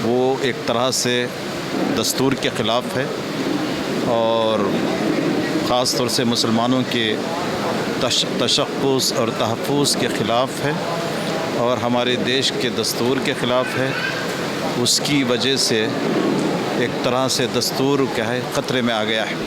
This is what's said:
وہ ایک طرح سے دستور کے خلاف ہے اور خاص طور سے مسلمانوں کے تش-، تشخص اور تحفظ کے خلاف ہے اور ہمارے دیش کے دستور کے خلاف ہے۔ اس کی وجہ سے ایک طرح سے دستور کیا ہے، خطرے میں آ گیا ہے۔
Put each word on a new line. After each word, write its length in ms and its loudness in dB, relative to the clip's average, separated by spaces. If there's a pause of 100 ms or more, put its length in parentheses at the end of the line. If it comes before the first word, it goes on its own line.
وہ 380 2
ایک 140 0 (100)
طرح 260 2
سے 360 0 (760)
دستور 300 2 (100)
کے 160 0
خلاف 400 0
ہے 80 0 (1000)
اور 520 2 (1080)
خاص 280 2
طور 120 0
سے 160 0
مسلمانوں 680 2
کے 260 0 (840)
تش-، 260 0 (140)
تشخص 760 0
اور 140 0 (120)
تحفظ 560 0
کے 120 0 (120)
خلاف 460 2
ہے 60 2 (880)
اور 200 2
ہمارے 380 2 (100)
دیش 360 2
کے 80 0
دستور 560 0
کے 160 0
خلاف 240 2 (120)
ہے۔ 140 0 (840)
اس 260 2
کی 200 2
وجہ 340 2
سے 300 2 (920)
ایک 260 -2
طرح 240 2
سے 200 0 (100)
دستور 420 2 (160)
کیا 120 0
ہے، 120 0 (160)
خطرے 260 0
میں 120 2
آ 100 2
گیا 260 0
ہے۔ 60 -4 (100)